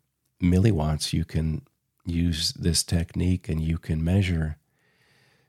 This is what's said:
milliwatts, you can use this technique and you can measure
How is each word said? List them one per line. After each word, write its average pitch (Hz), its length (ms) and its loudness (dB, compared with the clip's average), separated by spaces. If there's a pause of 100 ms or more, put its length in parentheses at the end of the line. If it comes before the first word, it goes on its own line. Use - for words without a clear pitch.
(400)
milliwatts, 87 720 2
you 85 140 0
can 80 380 -4 (420)
use 85 480 -2
this 85 300 -2
technique 87 680 -2
and 80 120 -2
you 80 180 -2
can 80 240 -4
measure 87 540 0 (920)